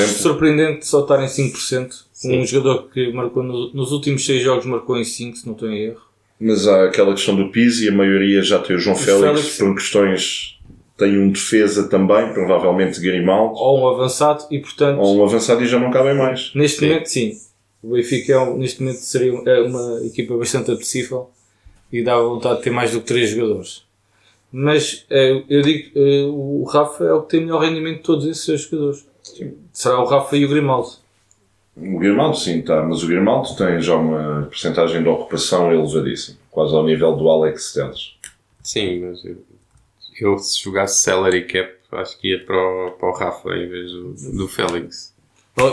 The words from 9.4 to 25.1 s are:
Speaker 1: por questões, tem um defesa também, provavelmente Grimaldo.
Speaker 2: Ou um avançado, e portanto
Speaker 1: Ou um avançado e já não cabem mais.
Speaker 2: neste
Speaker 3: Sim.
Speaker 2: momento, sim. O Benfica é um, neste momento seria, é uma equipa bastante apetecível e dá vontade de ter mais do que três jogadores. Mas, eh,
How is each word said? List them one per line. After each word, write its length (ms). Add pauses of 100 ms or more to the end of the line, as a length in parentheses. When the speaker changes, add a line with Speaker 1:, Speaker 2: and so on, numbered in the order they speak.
Speaker 1:
por 180
questões, 840 (380)
tem 200
um 140
defesa 580
também, 420
provavelmente 680
Grimaldo. 540
Speaker 2:
Ou 260
um 80
avançado, 640
e 80
portanto 400
Speaker 1:
Ou 180
um 60
avançado 400
e 40
já 120
não 120
cabem 240
mais. 400
Speaker 2:
neste 240
Speaker 3:
Sim. 80
Speaker 2:
momento, 200
sim. 300 (440)
O 80
Benfica 440
é 60
um, 180
neste 240
momento 180
seria, 340 (120)
é 160
uma 440
equipa 320
bastante 340
apetecível 580 (640)
e 100
dá 160
vontade 420
de 40
ter 60
mais 220
do 100
que 60
três 240
jogadores. 520 (720)
Mas, 540
eh, 400